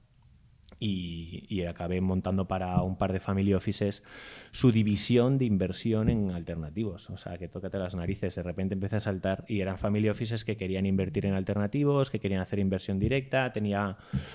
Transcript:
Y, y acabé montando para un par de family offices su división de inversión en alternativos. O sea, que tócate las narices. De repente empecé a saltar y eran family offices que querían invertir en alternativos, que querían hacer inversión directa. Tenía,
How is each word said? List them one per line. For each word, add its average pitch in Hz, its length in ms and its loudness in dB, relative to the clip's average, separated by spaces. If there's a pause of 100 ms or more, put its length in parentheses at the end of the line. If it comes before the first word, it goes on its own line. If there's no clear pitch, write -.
(800)
Y, 87 680 -4
y 92 160 -2
acabé 87 360 -2
montando 92 460 0
para 90 360 0
un 95 160 -2
par 95 140 2
de 95 60 0
family 98 340 2
offices 101 520 0 (480)
su - 180 6
división 113 680 4
de 131 80 2
inversión 107 640 2
en 107 220 2
alternativos. 85 800 -6
O 98 60 -8
sea, 92 200 -10
que 85 120 -10
tócate 95 300 -6
las 92 180 -4
narices. 90 400 -2
De 87 80 -4
repente 92 300 -2
empecé 98 220 -2
a 101 40 2
saltar 95 480 -2
y 104 120 0
eran 95 180 -2
family 107 300 2
offices 110 360 -2
que 107 120 -2
querían 95 300 0
invertir 95 400 0
en 98 80 2
alternativos, 117 760 2
que 107 100 -4
querían 95 220 0
hacer 101 180 -2
inversión 95 400 0
directa. 131 520 0
Tenía, 101 440 0 (380)